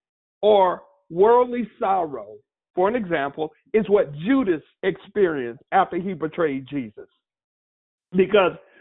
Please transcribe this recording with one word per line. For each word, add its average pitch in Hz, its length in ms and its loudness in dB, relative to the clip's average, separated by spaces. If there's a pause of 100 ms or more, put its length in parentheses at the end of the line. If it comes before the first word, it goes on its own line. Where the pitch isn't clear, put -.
(420)
or 196 420 2 (260)
worldly 240 580 2 (120)
sorrow, 156 560 -4 (400)
for 185 120 2
an 233 80 -2
example, 156 560 -4 (220)
is 214 160 2
what 170 260 2
Judas 190 460 0 (220)
experienced 165 760 -4 (100)
after 175 260 0
he 190 160 -6
betrayed 147 560 -4
Jesus. 120 380 -10 (1080)
Because 185 380 2 (280)